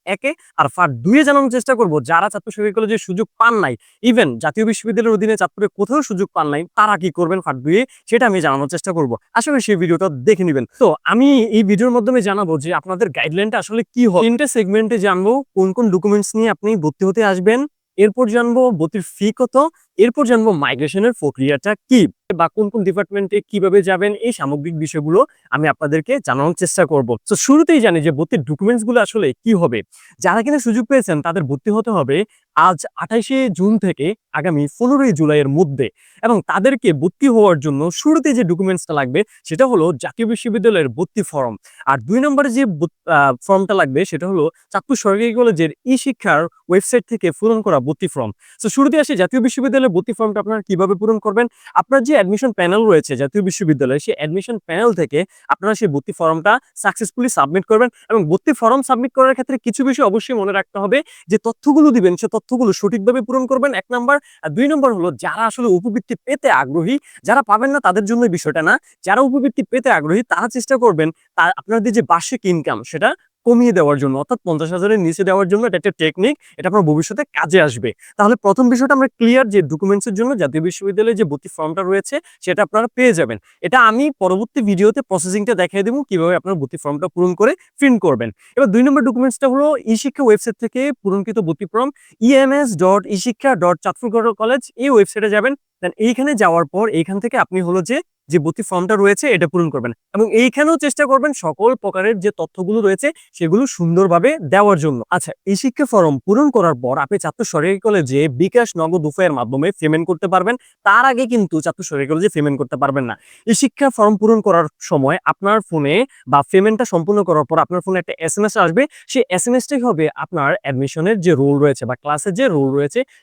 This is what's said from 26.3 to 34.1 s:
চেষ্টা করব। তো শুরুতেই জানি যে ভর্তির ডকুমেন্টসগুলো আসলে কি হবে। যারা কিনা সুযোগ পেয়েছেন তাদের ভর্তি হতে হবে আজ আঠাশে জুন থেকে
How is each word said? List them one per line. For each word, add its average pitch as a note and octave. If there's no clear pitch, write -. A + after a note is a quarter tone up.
চেষ্টা F3+
করব। C3
তো G#3
শুরুতেই D#4
জানি F3+
যে D#3
ভর্তির D#3+
ডকুমেন্টসগুলো A3
আসলে G3
কি A3+
হবে। B2
যারা F#3+
কিনা C#4+
সুযোগ A#3
পেয়েছেন F#3+
তাদের E3
ভর্তি C#3
হতে A3
হবে D#3+
আজ E3+
আঠাশে A#3+
জুন G3+
থেকে F3